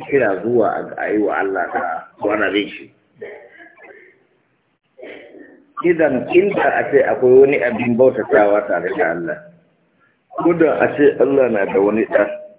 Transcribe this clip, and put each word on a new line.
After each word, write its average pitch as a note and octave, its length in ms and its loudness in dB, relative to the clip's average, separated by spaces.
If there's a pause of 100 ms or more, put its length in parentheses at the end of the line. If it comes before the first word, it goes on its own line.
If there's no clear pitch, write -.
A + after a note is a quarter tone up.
kira G#2 320 0
zuwa A2+ 280 0
a, - 120 -6 (160)
a D2+ 160 -6
yi G#2+ 60 0
wa F#2+ 180 -2
Allah F#2+ 320 -4
ɗa'a, F2+ 280 -6 (200)
ko G#2+ 140 -8
ana G#2 180 -2
bin G2 200 -2
shi. - 240 -20 (3000)
Idan D#3 480 2
inda F#3 320 2 (100)
a A#2+ 160 -4
ce C#3 140 4
akwai B2+ 340 4
wani C#3 220 6
abin A#2+ 340 -2
bautatawa G#2+ 720 2
tare F2 300 -4
da E2+ 140 -2
Allah, E2 260 -8 (1040)
ko E3+ 100 2
da D#3+ 220 2
a - 200 2
ce C#3+ 240 4
Allah C3 300 2
na G2+ 160 -2
da F#2+ 140 -2
wani G#2 260 0
ɗa, G2+ 200 0 (340)